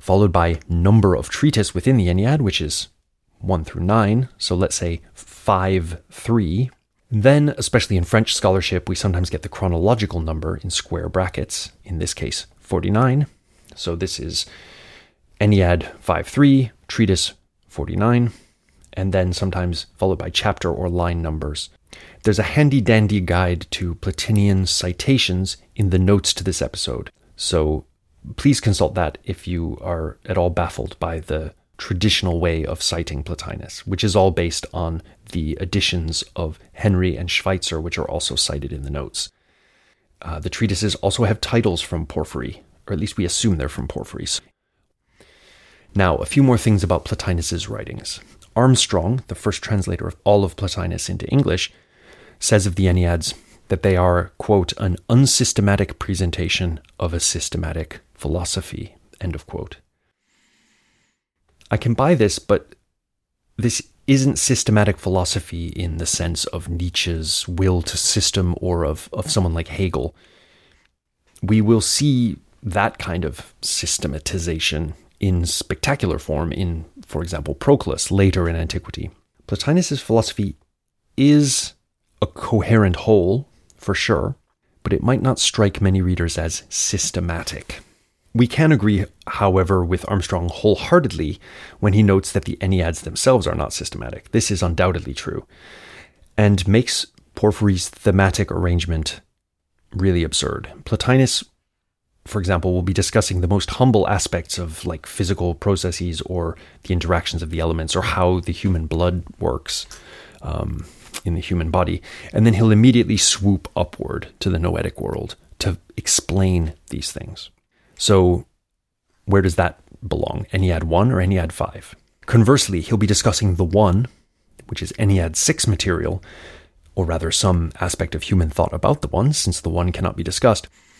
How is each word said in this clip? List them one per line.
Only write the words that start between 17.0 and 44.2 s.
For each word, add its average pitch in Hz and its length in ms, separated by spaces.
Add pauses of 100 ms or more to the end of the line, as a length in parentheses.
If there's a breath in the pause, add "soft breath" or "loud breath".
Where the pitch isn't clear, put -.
forty-nine, 113 680 (600 soft breath)
and 95 200
then 90 200
sometimes 90 540 (100)
followed 95 220
by 90 120
chapter 92 400
or 90 180
line 87 320
numbers. 76 500 (520 loud breath)
There's 104 160
a 104 60 (100)
handy-dandy 110 680
guide 87 520
to 85 240
Plotinian 101 680
citations 92 920 (180 soft breath)
in 98 140
the 90 80
notes 95 360
to - 100
this 92 180
episode, - 500 (240)
so 78 480 (520)
please 143 240
consult 101 340
that 85 280
if - 240
you 85 360
are 82 420
at 92 140
all 87 120
baffled - 480
by 82 220
the 78 340 (220)
traditional 90 640
way 82 240
of - 180
citing 78 400
Plotinus, - 640
which 98 160
is 101 140
all 95 140
based 85 420
on 82 300 (300 soft breath)
the 80 280
editions 87 640 (100)
of 80 240 (140 soft breath)
Henry 92 440
and 87 140
Schweitzer, 90 500
which 82 180
are - 120
also - 240
cited 71 380
in 69 100
the 69 80
notes. - 400 (920)
Uh, 80 160
the 76 120
treatises 101 460
also 104 280
have 101 160
titles 110 420
from 78 240
Porphyry, - 560 (240)
or - 80
at 78 60
least 104 180
we 90 80
assume 95 300
they're 71 120
from - 200
Porphyry. - 380 (1700 soft breath)